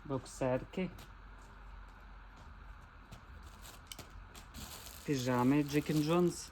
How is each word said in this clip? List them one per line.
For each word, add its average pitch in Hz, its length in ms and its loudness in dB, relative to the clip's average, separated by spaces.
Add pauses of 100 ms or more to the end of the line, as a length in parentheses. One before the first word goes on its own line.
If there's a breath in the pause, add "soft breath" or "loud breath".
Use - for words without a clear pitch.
Боксерки. 135 840 0 (4000)
Піжами 127 520 6
Jack 147 360 4
and 151 120 6
Jones. 170 480 4